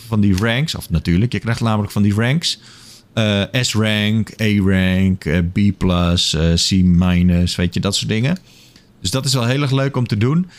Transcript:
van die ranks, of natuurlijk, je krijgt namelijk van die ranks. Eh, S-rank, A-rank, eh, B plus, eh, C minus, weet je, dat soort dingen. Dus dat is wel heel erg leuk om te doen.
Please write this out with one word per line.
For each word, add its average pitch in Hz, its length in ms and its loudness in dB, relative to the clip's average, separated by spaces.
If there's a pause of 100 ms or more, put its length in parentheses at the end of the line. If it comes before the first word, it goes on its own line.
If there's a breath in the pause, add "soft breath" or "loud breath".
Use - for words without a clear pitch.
van 110 140 -2
die 101 160 4
ranks, 117 380 -2
of - 140 -10
natuurlijk, 87 440 0
je 104 60 -4
krijgt 113 220 -4
namelijk 110 300 -2
van 107 100 -2
die 101 120 2
ranks. 120 460 -2 (540 loud breath)
Eh, 107 280 0 (100)
S-rank, 107 800 0 (120)
A-rank, 95 840 2
eh, 82 140 0 (140)
B 101 240 0
plus, 87 560 0
eh, 82 200 2
C - 180 0 (120)
minus, 90 720 2
weet 90 180 -2
je, 92 60 -4
dat 95 160 -2
soort - 140 -4
dingen. 123 280 -2 (640 loud breath)
Dus 95 100 -4
dat 131 140 -4
is 131 80 -2
wel 123 120 0
heel 135 160 0
erg 135 100 -2
leuk 135 240 0
om 123 120 -2
te 113 100 -2
doen. 151 420 0